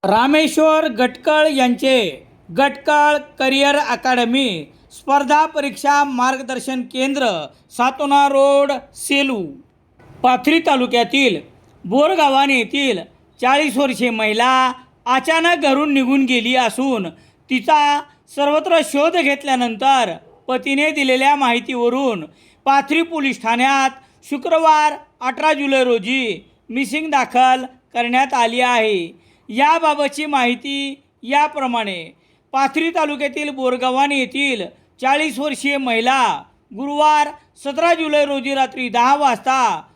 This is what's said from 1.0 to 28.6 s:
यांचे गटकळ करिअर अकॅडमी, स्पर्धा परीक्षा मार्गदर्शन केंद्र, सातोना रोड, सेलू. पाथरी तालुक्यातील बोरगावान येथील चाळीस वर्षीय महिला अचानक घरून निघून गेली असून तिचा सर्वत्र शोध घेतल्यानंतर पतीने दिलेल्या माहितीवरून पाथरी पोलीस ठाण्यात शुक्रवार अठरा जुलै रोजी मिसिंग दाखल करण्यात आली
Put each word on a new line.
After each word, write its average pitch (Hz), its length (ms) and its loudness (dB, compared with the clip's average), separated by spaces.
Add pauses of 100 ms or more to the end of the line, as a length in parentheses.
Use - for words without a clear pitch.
यांचे 247 760 0 (320)
गटकळ 294 600 2 (220)
करिअर 277 360 2
अकॅडमी, 240 880 -2 (260)
स्पर्धा 294 540 0
परीक्षा 285 580 -2
मार्गदर्शन 262 800 -4
केंद्र, 262 440 -4 (520)
सातोना 277 520 2
रोड, 277 420 4 (240)
सेलू. 269 480 -2 (800)
पाथरी 254 360 2
तालुक्यातील 247 800 0 (460)
बोरगावान 277 640 2
येथील 262 500 0 (400)
चाळीस 262 380 2
वर्षीय 247 320 0
महिला 233 640 2 (340)
अचानक 320 580 0
घरून 285 300 2
निघून 269 320 2
गेली 247 300 0
असून 247 540 -2 (400)
तिचा 294 520 0 (340)
सर्वत्र 302 500 0
शोध 311 320 0
घेतल्यानंतर 262 960 0 (360)
पतीने 277 440 -2
दिलेल्या 277 440 2
माहितीवरून 240 880 -2 (420)
पाथरी 277 360 2
पोलीस 302 400 -4
ठाण्यात 262 480 0 (400)
शुक्रवार 302 640 2 (280)
अठरा 262 320 0
जुलै 269 300 0
रोजी 233 580 -2 (280)
मिसिंग 277 420 -4
दाखल 254 520 2 (300)
करण्यात 247 400 0
आली 240 280 0